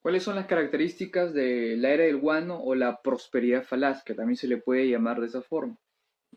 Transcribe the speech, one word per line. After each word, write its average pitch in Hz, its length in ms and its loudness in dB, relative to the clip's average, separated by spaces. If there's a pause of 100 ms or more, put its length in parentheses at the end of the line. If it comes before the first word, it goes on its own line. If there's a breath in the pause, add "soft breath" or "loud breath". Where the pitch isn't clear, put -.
¿Cuáles 185 200 0
son 196 140 -4
las 190 100 -4
características 170 880 0
de 123 440 0
la 131 120 2
era 151 140 4
del 151 140 4
guano 156 440 -2
o 131 140 0
la 123 260 0
prosperidad 127 640 0
falaz, 135 400 -2
que 113 100 -8
también 117 240 -2
se 135 100 -6
le 120 100 0
puede 131 300 2
llamar 117 320 0
de 117 60 -2
esa 123 160 -8
forma? 139 380 -6 (580)